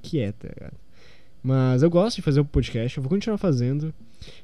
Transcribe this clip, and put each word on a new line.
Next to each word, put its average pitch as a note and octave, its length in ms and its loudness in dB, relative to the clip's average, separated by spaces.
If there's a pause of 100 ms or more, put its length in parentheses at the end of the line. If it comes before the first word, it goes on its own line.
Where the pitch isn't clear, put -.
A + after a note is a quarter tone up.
que - 180 -2
é, G#2 120 0
tá - 160 -10
ligado? - 280 -14 (680)
Mas C3 400 4
eu E3+ 60 8
gosto F3 280 4
de F#3 40 -6
fazer C#3+ 180 4
o D3 60 4
podcast, B2 520 0
eu C3+ 60 -4
vou C3 60 -2
continuar G3+ 280 0
fazendo. D3 560 0 (500)